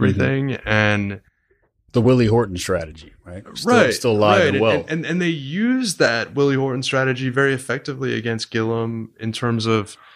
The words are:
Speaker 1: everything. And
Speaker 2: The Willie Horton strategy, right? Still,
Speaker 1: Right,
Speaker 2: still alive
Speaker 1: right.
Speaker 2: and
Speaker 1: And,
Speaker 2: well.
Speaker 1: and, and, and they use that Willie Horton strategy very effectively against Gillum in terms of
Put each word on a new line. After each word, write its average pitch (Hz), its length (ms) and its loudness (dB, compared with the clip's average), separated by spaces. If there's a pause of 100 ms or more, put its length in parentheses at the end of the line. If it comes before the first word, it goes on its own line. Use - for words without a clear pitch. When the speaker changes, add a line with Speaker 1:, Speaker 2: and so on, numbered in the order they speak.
Speaker 1:
everything. 131 480 0 (140)
And 104 560 0 (720)
Speaker 2:
The 120 100 2
Willie 123 260 6
Horton 110 300 2
strategy, 82 560 -6 (120)
right? 92 180 -16 (120)
Still, 226 180 -2
Speaker 1:
Right, 180 200 4
Speaker 2:
still 120 180 0
alive 104 280 6
Speaker 1:
right. 165 80 4
Speaker 2:
and 139 80 0
Speaker 1:
And, 131 60 0
Speaker 2:
well. 113 100 4 (100)
Speaker 1:
and, 98 80 -10
and, 160 160 -4
and 170 160 -2
they 175 80 0
use 190 680 -2
that 117 400 0
Willie 143 200 2
Horton 131 280 -2
strategy 131 460 -2
very 135 240 2
effectively 131 640 -6
against 113 360 -4
Gillum 113 680 -4
in 113 120 -6
terms 117 340 -2
of 110 320 0 (180)